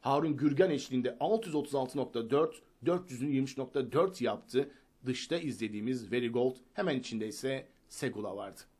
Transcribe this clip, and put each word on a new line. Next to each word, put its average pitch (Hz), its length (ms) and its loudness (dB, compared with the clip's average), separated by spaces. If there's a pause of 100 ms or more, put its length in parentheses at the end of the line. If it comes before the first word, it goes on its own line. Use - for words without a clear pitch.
Harun 143 360 2
Gürgen 143 320 4
eşliğinde 127 500 0
altı 202 280 2
yüz 151 80 -4
otuz 143 200 -2
altı 131 220 -2
nokta 117 320 -2
dört, 151 320 2 (240)
dört 175 260 0
yüzünü 127 180 -4
yirmi 135 140 4
üç 131 140 -6
nokta 131 340 -2
dört 175 300 2
yaptı. 120 480 0 (360)
Dışta 127 320 -2
izlediğimiz 113 760 -4
Very 120 200 0
Gold, 123 240 2 (180)
hemen 165 260 0
içinde 110 280 -4
ise 131 400 -4 (220)
Segula 104 460 -4
vardı. 98 260 -10 (180)